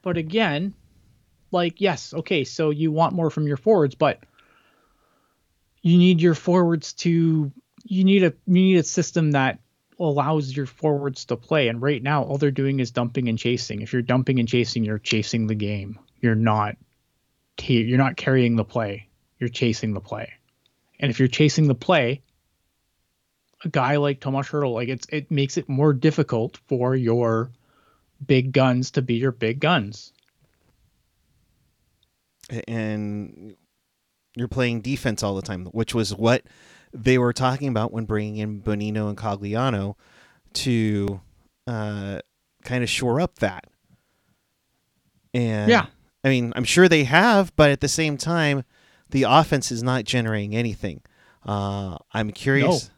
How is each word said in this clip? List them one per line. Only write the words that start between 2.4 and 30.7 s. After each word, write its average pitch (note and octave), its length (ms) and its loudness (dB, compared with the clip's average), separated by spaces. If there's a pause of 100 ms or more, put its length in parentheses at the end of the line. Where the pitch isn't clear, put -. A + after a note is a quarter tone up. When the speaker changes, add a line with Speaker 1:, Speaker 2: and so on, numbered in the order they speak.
Speaker 1:
so D#3 260 -2
you D3+ 220 0
want D#3+ 220 2
more E3 160 0
from D3+ 180 -2
your C#3+ 100 -2
forwards, E3+ 380 2
but C#3+ 240 2 (1600)
you F3 160 6
need F3+ 240 6
your E3+ 140 4
forwards E3+ 580 0
to, D#3+ 580 0 (340)
you F#3+ 180 0
need F#3+ 200 6
a, E3+ 100 2 (120)
you F#3 80 2
need F#3 240 6
a D#3+ 60 4
system D#3+ 480 0
that C3 280 0 (400)
allows C#3+ 560 -2
your C#3 100 -4
forwards C#3+ 600 -4
to A#2+ 120 -4
play. C3+ 320 0
And A#2 120 -4
right C3+ 220 -2
now, C#3+ 200 0
all C#3 140 -4
they're C#3+ 140 0
doing C3+ 300 -2
is A#2 100 -4
dumping A#2+ 380 -2
and A2+ 100 -2
chasing. A#2+ 420 -4
If A2+ 120 -10
you're B2+ 80 0
dumping B2+ 380 0
and A#2 100 0
chasing, B2 340 0
you're G#2+ 160 -4
chasing A2 480 -2
the A2 80 -2
game. G#2 420 -6 (220)
You're A#2 160 2
not G#2+ 400 2 (800)
ta-, - 180 -6
you're A#2+ 240 2
not C3+ 200 2
carrying B2 400 2
the G#2+ 80 0
play. G#2 420 -6 (320)
You're B2 100 -4
chasing A2+ 440 -2
the F#2+ 80 -6
play. A2 320 -12 (680)
And C#3+ 100 0
if A#2+ 100 -4
you're C3 100 4
chasing D3+ 380 4
the C3+ 80 4
play, C#3 460 0 (1400)
a E3+ 60 -4
guy C#3 280 0
like C#3+ 220 0
Tomas C3+ 300 -4
Hertl, C#3+ 240 -2
like, A#2 160 -4
it's, C3 200 -8
it D3+ 220 -8
makes C#3 260 -2
it - 120 -6
more C#3+ 240 2
difficult C3+ 760 0
for B2+ 280 0
your A#2 560 0 (720)
big C3 280 2
guns B2+ 380 2
to C#3+ 100 -2
be B2 140 -2
your B2+ 160 -2
big A#2 280 -4
guns. C#3 520 -2 (2500)